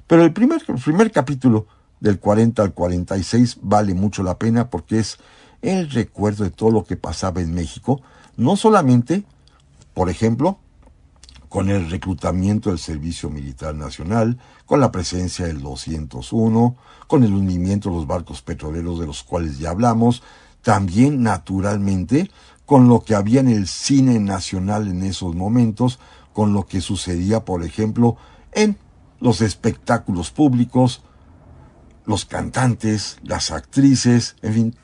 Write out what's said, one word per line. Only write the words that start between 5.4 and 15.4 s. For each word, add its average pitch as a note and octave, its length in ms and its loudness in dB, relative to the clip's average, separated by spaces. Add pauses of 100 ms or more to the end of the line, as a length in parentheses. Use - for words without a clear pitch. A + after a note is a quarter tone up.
el F3+ 280 -2
recuerdo G#2 540 -2
de F2+ 60 -2
todo A2+ 200 0
lo G#2+ 140 2
que F#2 120 -8
pasaba F2 440 -6
en E2 140 -2
México, F2 480 -4 (340)
no D3+ 200 0
solamente, E3+ 680 4 (680)
por F2+ 160 -2
ejemplo, A#2 480 0 (880)
con F#2+ 220 -2
el F#2 180 -2
reclutamiento F#2 800 -2
del F2 100 -2
Servicio D#2 520 -8
Militar C#2+ 440 -10
Nacional, A2 640 -4 (280)
con C#3+ 140 2
la A2+ 120 2
presencia F2+ 540 -6